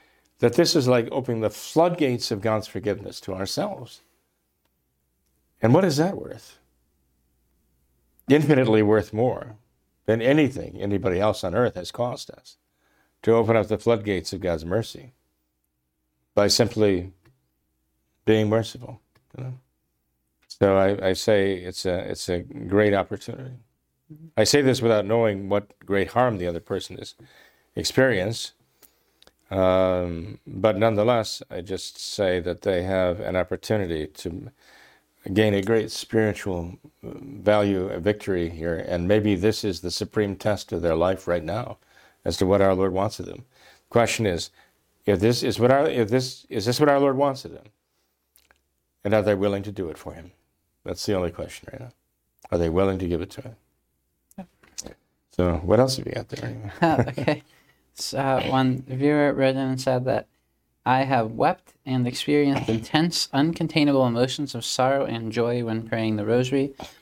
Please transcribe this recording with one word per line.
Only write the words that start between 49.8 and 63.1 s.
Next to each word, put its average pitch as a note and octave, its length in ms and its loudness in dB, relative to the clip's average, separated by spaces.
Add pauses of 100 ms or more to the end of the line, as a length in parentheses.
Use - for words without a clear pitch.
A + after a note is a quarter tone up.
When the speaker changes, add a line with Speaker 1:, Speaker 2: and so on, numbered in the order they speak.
Speaker 1:
it D#2 100 -12
for - 160 -14
him? E2 180 -18 (520)
That's - 220 -8
the G#2 80 0
only F2+ 160 0
question - 420 -14
right - 80 -16
now. A#2+ 120 -18 (580)
Are F2+ 80 0
they E2+ 100 0
willing F#2 300 2
to F2+ 80 -4
give E2+ 160 -2
it - 80 -10
to - 120 -16
him? A#2 140 -16 (840)
Speaker 2:
Yeah. F#3 60 -16 (840)
Speaker 1:
So F2 280 0
what F2+ 200 2
else C3 180 2
have - 100 -10
you - 60 -8
got - 160 -10
there? A2+ 480 -10
Speaker 2:
<laughs> - 60 -2
Uh, D#3 260 4
okay. D3 340 -2 (560)
So, - 200 -6
uh, C3+ 300 0
one C3 380 0
viewer C#3+ 460 2
wrote C3 240 2
in C3+ 120 -2
and C3 120 -4
said B2+ 240 0
that, A2+ 220 -2 (580)
"I C3 200 2
have A#2+ 280 0
wept C#3 400 -2 (140)
and B2+ 200 0
experienced C#3 640 0
intense, D3+ 640 0